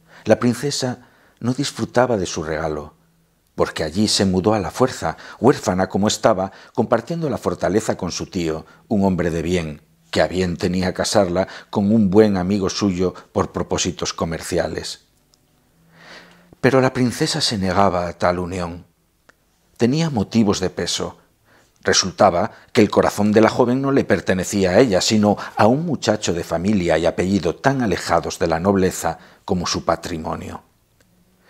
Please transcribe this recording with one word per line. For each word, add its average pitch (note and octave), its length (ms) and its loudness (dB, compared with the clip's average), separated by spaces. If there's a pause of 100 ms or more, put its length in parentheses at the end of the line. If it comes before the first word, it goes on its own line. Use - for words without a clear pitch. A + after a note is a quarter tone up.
(260)
la G#2+ 140 4
princesa B2 680 -4 (320)
no A#2 140 -2
disfrutaba B2 640 0
de F2+ 80 -2
su E2+ 180 -6
regalo, D#2 500 -6 (600)
porque - 280 -2
allí F2 240 0
se - 180 2
mudó F#2 280 2
a A2 60 0
la E2+ 120 -6
fuerza, B2 460 -2 (220)
huérfana F#2+ 480 2
como G2+ 200 0
estaba, G2 440 0 (220)
compartiendo B2 560 -2
la G2 80 -4
fortaleza F#2 580 -2
con F2 160 -8
su D#2+ 160 -8
tío, D#2+ 380 -6 (220)
un G2+ 160 0
hombre F2 260 0
de D#2+ 120 -4
bien, D#2+ 400 -4 (300)
que F#2 100 2
a D#2 60 2
bien F2 300 -2
tenía F2+ 360 -2
casarla F#2 540 0 (220)
con G2+ 220 0
un G#2+ 200 4
buen G#2 260 6
amigo F#2 320 0
suyo F2+ 460 -2 (160)
por F#2+ 200 -2
propósitos F2 640 -4
comerciales. - 920 -6 (1500)
Pero C3 220 4
la C3 120 2
princesa B2+ 480 -2
se A2+ 160 -2
negaba F2+ 500 2
a E2 60 -8
tal F2+ 240 0
unión. F2 480 -8 (920)
Tenía D3 340 2
motivos G#2 480 2
de F2+ 100 -2
peso. E2+ 480 -6 (640)
Resultaba F#2+ 720 2 (200)
que A#2+ 100 4
el G2+ 100 4
corazón G#2 400 2
de G#2+ 100 6
la A2 80 6
joven B2+ 320 0
no C#3 100 -2
le C3 120 2
pertenecía F#2 680 0
a G2 80 6
ella, G2+ 220 4
sino G#2 360 2 (180)
a G#2+ 100 4
un C#3 200 2
muchacho G#2+ 480 -2
de E2+ 100 -4
familia F2 560 0
y E2 80 0
apellido F2 480 0
tan C3+ 260 0
alejados E2+ 560 -2
de F2+ 100 -2
la E2 120 0
nobleza F#2 580 0 (280)
como F2 200 -4
su - 200 -6
patrimonio. E2 760 -6 (880)